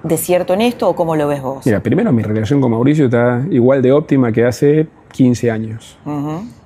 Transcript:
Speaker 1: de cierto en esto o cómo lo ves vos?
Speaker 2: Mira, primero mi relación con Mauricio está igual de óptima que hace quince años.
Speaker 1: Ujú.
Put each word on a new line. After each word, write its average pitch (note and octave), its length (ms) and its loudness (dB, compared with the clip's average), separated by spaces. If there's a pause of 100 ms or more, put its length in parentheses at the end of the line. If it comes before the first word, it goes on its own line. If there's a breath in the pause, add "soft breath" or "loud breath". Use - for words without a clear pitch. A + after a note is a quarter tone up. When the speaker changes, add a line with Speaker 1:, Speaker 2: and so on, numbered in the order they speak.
Speaker 1:
de D#3+ 140 0
cierto F3+ 360 0
en G3+ 80 0
esto A#3+ 260 0
o E3+ 80 0
cómo E3 220 -2
lo D3 100 0
ves C#3+ 140 -4
vos? C3 240 -8
Speaker 2:
Mira, C#3+ 160 2
primero F#3 320 0
mi A2+ 100 0
relación A2 380 0
con B2 100 0
Mauricio C#3 340 2
está A#2+ 440 0
igual C3 320 2
de B2 100 4
óptima C#3 400 2
que A2+ 140 2
hace D3 420 0 (240)
quince A#2+ 400 2
años. A2 540 -10
Speaker 1:
Ujú. D3+ 380 -8 (220)